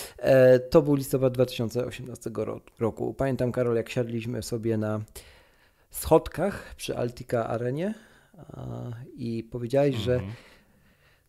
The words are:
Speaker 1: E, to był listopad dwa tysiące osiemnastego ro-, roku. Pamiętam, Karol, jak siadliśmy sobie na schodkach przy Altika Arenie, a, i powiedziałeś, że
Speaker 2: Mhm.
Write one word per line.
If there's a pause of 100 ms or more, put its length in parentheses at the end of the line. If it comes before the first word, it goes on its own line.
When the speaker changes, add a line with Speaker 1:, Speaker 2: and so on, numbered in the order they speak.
(180)
Speaker 1:
E,
to
był
listopad
dwa
tysiące
osiemnastego
ro-, (180)
roku.
Pamiętam,
Karol,
jak
siadliśmy
sobie
na (880)
schodkach
przy
Altika
Arenie, (580)
a, (260)
i
powiedziałeś,
że
Speaker 2:
Mhm. (960)